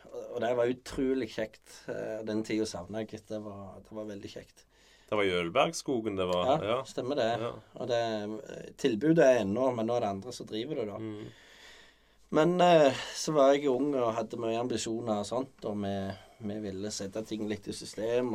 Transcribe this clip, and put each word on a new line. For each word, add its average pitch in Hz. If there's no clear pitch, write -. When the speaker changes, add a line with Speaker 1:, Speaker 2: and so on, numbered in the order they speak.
Speaker 1:
og, -
og 120
det 113
var 120
utrolig 131
kjekt. -
Eh, 110
den 110
tiden 110
savner 101
jeg. 107
Det 107
var, 101
det -
var 107
veldig 107
kjekt. -
Speaker 2:
Det 107
var 101
i 90
Ølbergskogen 110
det 95
var, 90
Speaker 1:
Ja, 131
Speaker 2:
ja. 127
Speaker 1:
stemmer 135
det. 113
Speaker 2:
Ja. 117
Speaker 1:
Og -
det, 120
eh, -
tilbudet 143
er 127
ennå, 104
men 113
nå 120
er 120
det 104
andre 98
som 120
driver 117
det 123
da. 101
Speaker 2:
Mhm. 110
Speaker 1:
Men, 175
eh, 160
så -
var 139
jeg 143
ung 135
og 120
hadde 113
mye 113
ambisjoner 117
og 104
sånt, 131
og 107
vi, 101
vi 107
ville 101
sette 104
ting 110
litt 104
i 107
system, 117